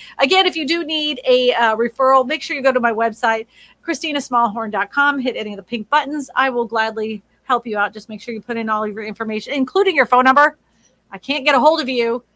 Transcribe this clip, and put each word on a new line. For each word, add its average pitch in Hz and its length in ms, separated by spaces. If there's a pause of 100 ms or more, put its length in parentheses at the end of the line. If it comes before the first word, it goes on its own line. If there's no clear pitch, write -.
(180)
Again, 370 300
if - 80
you 320 100
do 339 180
need 302 400
a, 254 300
uh, 226 220
referral, 262 500
make 302 160
sure 320 140
you 269 80
go 262 80
to 247 80
my 233 120
website, 226 540 (380)
christina 311 340
smallhorn 233 540
dot 202 200
com. 285 280
Hit 247 160
any 208 180
of 196 40
the 190 60
pink 220 260
buttons. 294 460
I 269 140
will 240 160
gladly 220 560 (220)
help 247 240
you 214 100
out. 208 160
Just 214 160
make 214 100
sure 240 140
you 214 80
put 233 160
in 220 100
all 214 160
of 214 80
your 214 120
information, 214 500
including 339 420
your 269 120
phone 254 180
number. 285 320 (540)
I 196 80
can't 277 260
get 294 80
a 262 60
hold 311 200
of 269 80
you 240 360 (120)